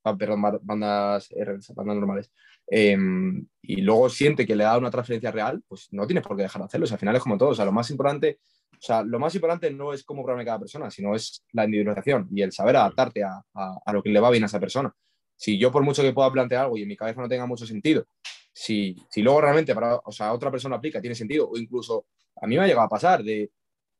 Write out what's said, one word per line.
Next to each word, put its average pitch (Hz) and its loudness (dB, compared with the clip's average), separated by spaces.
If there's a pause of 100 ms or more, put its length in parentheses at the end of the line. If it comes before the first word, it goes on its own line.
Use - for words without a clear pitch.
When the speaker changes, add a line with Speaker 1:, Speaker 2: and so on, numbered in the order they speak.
Speaker 1:
ah, 107 -2
perdón, 104 -2
ba-, 104 0
bandas, 101 -2
eh, 104 -4
reversas, 101 -10
bandas 104 -4
normales. 101 -4 (380)
Em, 98 2 (160)
y - -4
luego 113 6
siente 139 2
que 107 0
le 104 2
da 110 4
una 123 -2
transferencia 117 -4
real, 110 -4
pues - -20
no 101 -4
tienes 170 0
por 101 -8
qué 98 -2
dejar 95 -8
de 95 -10
hacerlo. - -4
O - 0
sea, 117 -4
al - -8
final 104 2
es 120 0
como 104 -2
todo. 127 4
O 135 2
sea, 107 0
lo 98 0
más 120 0
importante, 143 -2 (340)
o - -20
sea, 113 0
lo 117 -4
más 156 -2
importante 170 -2
no 143 -8
es 139 -10
cómo 135 -10
programe 123 -4
cada 110 -6
persona, 110 -10
sino 101 -4
es - -10
la 110 2
individualización 104 0
y 101 0
el 92 -2
saber 110 2
Speaker 2:
Claro. 127 6
Speaker 1:
adaptarte 104 0
a, 95 -8 (120)
a, 95 -8
a 104 -4
lo 101 0
que 107 -2
le 104 6
va 120 6
bien 113 4
a - 0
esa 98 -4
persona. 117 -4 (420)
Si 104 0
yo, 117 4
por 143 4
mucho 143 2
que 135 4
pueda 131 4
plantear 127 0
algo 120 -2
y 107 -6
en 101 -8
mi 101 -10
cabeza 113 -6
no 120 -6
tenga 123 -4
mucho 120 -8
sentido, 113 0 (460)
si, 101 -2 (140)
si - -4
luego 139 6
realmente 147 4
para, 117 0
o 110 -8
sea, 107 -4
otra 135 -4
persona 127 -6
aplica, 120 -8
tiene 120 -8
sentido, 120 -2
o 113 -8
incluso 113 -6 (360)
a 101 -6
mí 113 0
me 180 4
ha 196 4
llegado 120 4
a 95 -2
pasar 123 2
de, 107 -4 (500)